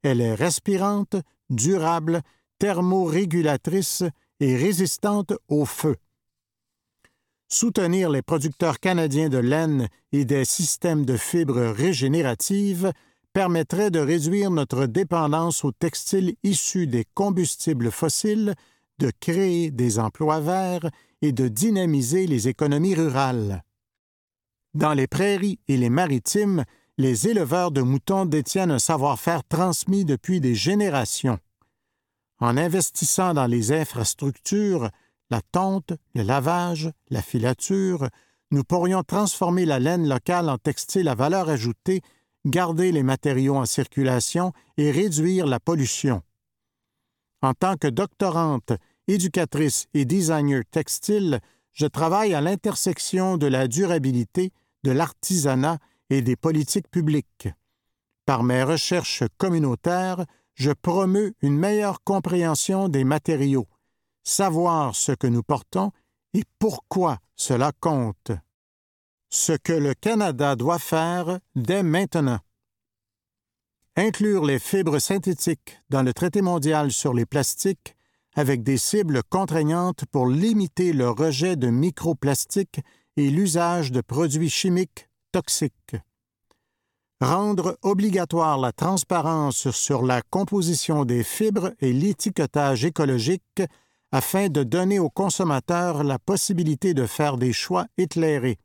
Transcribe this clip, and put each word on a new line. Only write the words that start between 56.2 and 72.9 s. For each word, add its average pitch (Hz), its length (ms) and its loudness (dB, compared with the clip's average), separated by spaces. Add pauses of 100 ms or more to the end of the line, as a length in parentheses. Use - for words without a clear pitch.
des 120 120 2
politiques 160 560 -2
publiques. 151 580 -2 (800)
Par 123 160 2
mes 127 220 2
recherches 165 580 -2 (160)
communautaires, 175 840 0 (300)
je 139 180 0
promeus 190 680 0
une 143 160 2
meilleure 202 460 0
compréhension 185 840 0
des 139 160 2
matériaux, 139 640 0 (540)
savoir 165 760 0
ce - 160 -2
que 127 140 -2
nous 120 160 2
portons 190 500 -2 (420)
et 214 80 2 (160)
pourquoi 180 600 0 (180)
cela 135 440 0
compte. 123 520 -2 (1000)
Ce - 220 0
que 156 200 -2
le 143 220 2
Canada 151 640 0
doit 151 220 0
faire 170 600 -2 (180)
dès 175 260 0
maintenant. 156 560 0 (1600)